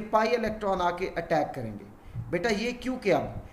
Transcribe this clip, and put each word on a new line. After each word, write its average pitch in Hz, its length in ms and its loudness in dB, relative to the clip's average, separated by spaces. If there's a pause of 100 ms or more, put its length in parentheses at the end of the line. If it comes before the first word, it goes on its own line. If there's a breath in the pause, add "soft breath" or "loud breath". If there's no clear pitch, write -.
(120)
pi 220 180 6
electron 214 520 0
आके 175 260 0 (100)
attack 170 380 2
करेंगे। 110 300 -6 (460 loud breath)
बेटा 175 200 2
ये 226 220 0
क्यों 254 240 -4
किया? 185 200 4 (360 loud breath)